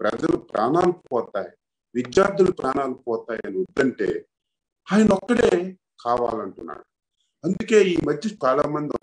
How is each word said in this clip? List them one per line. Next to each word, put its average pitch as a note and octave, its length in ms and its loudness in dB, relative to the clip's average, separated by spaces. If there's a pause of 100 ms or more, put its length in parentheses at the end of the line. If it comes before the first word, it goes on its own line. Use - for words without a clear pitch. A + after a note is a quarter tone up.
ప్రజలు - 360 0
ప్రాణాలు E3 560 0
పోతాయి, A2 560 -4 (460)
విద్యార్థులు F#3 580 2
ప్రాణాలు C3+ 420 -4
పోతాయి" A2+ 520 -6
అని F#2+ 120 -6
వద్దంటే F#2 680 -2 (680)
ఆయన G#3+ 160 6
ఒక్కడే F#3+ 680 2 (280)
కావాలంటున్నాడు. A2 800 -4 (600)
అందుకే G3+ 380 2
ఈ F3+ 140 2
మధ్య D3+ 340 -2 (140)
చాలా C3+ 180 2
మంది D3 300 -4 (100)